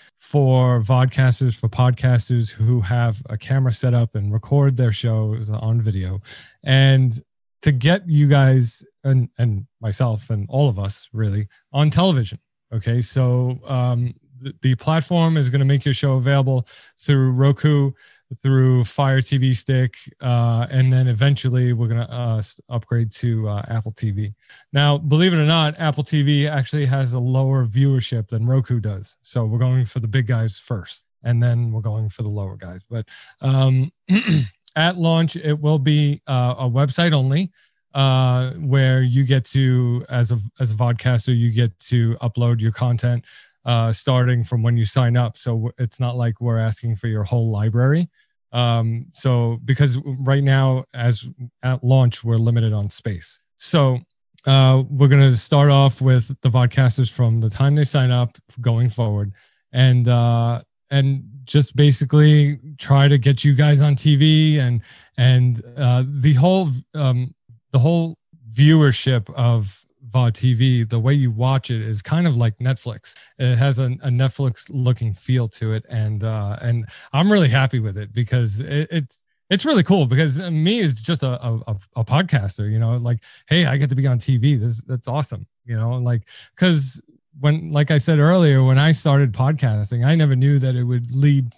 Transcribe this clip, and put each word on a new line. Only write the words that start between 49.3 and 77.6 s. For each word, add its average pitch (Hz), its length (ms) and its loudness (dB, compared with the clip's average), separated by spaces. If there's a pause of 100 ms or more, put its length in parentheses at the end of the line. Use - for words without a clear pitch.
because 131 360 0 (200)
right 139 240 0
now, 135 400 2 (100)
as 120 340 -2 (340)
at 127 220 -4
launch, 127 400 2
we're 113 120 0
limited 113 380 0
on 101 160 -4
space. - 500 -12 (160)
So, 131 440 0 (460)
uh, 131 440 4
we're 139 180 2
gonna 135 300 6
start 143 320 2
off 139 320 4
with 127 260 2 (140)
the - 80 0
vodcasters 123 600 0
from 117 280 0
the 113 100 -2
time 139 260 0
they 147 100 2
sign 131 260 0
up 123 260 -2 (220)
going 120 300 0
forward, 104 420 -4 (400)
and, 127 380 4
uh, 120 520 0 (300)
and 135 320 0 (220)
just - 300 0
basically 147 840 4 (180)
try 139 300 4
to 143 100 4
get 131 280 0
you 143 80 6
guys 143 280 4
on 147 140 2
T 147 220 2
V 156 420 4
and, 123 220 0 (360)
and, 123 440 2 (160)
uh, 127 280 0
the 143 280 2
whole, 175 360 2 (260)
um, 131 380 -2 (380)
the 135 80 2
whole 165 380 0 (360)
viewership 135 800 2
of 117 440 -2 (340)
vod 113 220 0
T 127 180 0
V, 123 300 2
the 113 160 -4
way 131 160 0
you 131 160 0
watch 127 400 -2
it 113 100 -4
is 107 220 -6
kind 170 240 0
of 131 100 0
like 117 220 0
Netflix. 123 560 -6 (240)
It 127 160 0
has 127 240 0
a, 135 60 0
a 127 240 -4
Netflix 127 600 -2
looking 123 420 -2
feel 123 360 -2
to 110 240 -6
it. 110 180 -4
And, 107 340 -4
uh, 107 380 -6
and 117 240 -2 (280)
I'm 180 180 4
really 185 180 4
happy 131 300 2